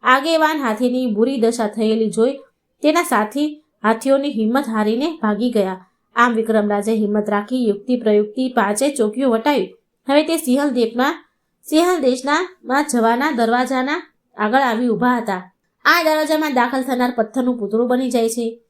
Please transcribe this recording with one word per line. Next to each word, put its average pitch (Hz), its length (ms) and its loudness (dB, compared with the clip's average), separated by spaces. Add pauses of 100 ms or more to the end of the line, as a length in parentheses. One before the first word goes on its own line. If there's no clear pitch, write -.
આગેવાન 311 540 2
હાથીની 247 480 -2
બુરી 233 320 0
દશા 226 300 0
થયેલી 220 420 0
જોઈ 247 280 0 (460)
તેના 320 200 4
સાથી 285 600 -2 (200)
હાથીઓની 269 460 2
હિંમત 226 400 0
હારીને 226 520 -2
ભાગી 214 300 0
ગયા. 190 340 -2 (300)
આમ 240 180 4
વિક્રમ 214 360 0
રાજાએ 208 260 0
હિંમત 208 340 0
રાખી 214 380 -2
યુક્તિ 208 280 -2
પ્રયુક્તિ 214 540 0
પાંચે 233 460 0
ચોકીઓ 247 340 0
વટાવી. 226 440 0 (360)
હવે 285 140 4
તે 320 140 -2
સિંહલ 285 320 0
દેશના, 247 560 -2 (440)
સિંહલ 339 300 2
દેશના 277 640 -2
માં 269 300 0
જવાના 240 380 2
દરવાજાના 254 680 0 (360)
આગળ 214 220 0
આવી 247 280 0
ઊભા 240 300 2
હતા. 190 340 -6 (340)
આ 330 180 4
દરવાજામાં 311 500 0
દાખલ 247 280 0
થનાર 247 360 -2
પથ્થરનું 247 400 -2
પૂતળું 220 300 0
બની 247 240 0
જાય 233 180 2
છે 226 300 -6 (100)